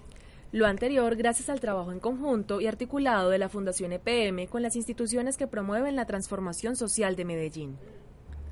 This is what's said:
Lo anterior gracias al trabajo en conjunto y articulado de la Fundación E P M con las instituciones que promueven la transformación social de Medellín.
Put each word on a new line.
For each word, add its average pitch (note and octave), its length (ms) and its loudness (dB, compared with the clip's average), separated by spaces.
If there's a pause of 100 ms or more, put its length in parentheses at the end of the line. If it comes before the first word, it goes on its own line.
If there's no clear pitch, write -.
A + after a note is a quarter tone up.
(540)
Lo A3 120 6
anterior A#3 520 4
gracias A#3 320 2
al C#4 100 -2
trabajo F#3+ 320 -2
en F3+ 80 -6
conjunto A3+ 600 0
y A3 60 2
articulado A#3+ 640 2
de F#3+ 100 6
la F#3+ 100 0
Fundación F#3 420 -2
E F3+ 80 -4
P A#3 280 2
M F#3 200 -2
con A#3+ 140 -2
las A#3+ 160 0
instituciones A#3+ 580 0
que C4+ 120 -2
promueven A3+ 500 0
la A#3+ 80 0
transformación G3 720 -2
social G3+ 400 2
de F3+ 80 -2
Medellín. D#3+ 520 -4 (760)